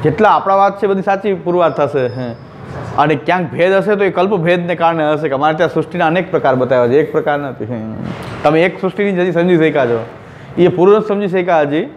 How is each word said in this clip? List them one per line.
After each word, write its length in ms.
જેટલા 260
આપણા 260
વાત 280
છે 40
બધી 140
સાચી 320
પુરવાર 380
થશે. 360
હે. 280
અને 180
ક્યાંક 360
ભેદ 220
હશે 220
તો 80
એ 60
કલ્પભેદને 680
કારણે 380
હશે 140
કે 60
અમારે 240
ત્યાં 160
સૃષ્ટિના 340
અનેક 240
પ્રકાર 240
બતાવ્યા 320
છે, 120
એક 120
પ્રકાર 280
નથી. 260
હે. 140
તમે 200
એક 180
સૃષ્ટિની 300
જ 80
હજી 120
સમજી 260
શક્યા 280
છો, 200
એ 100
પૂર્વ 320
સમજી 280
શક્યા 340
હજી. 200